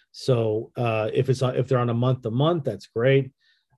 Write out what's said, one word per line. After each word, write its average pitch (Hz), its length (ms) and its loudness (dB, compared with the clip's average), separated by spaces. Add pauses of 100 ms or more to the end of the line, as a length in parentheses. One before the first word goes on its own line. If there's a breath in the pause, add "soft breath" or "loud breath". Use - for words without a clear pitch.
(120)
So, 113 640 -2
uh, 110 340 -2
if 135 180 0
it's, 131 120 0
if 127 260 -2
they're 127 120 2
on 120 100 0
a 117 60 -2
month 123 260 0
to 110 100 -6
month, 147 320 2
that's 104 240 -8
great. 135 440 2 (460)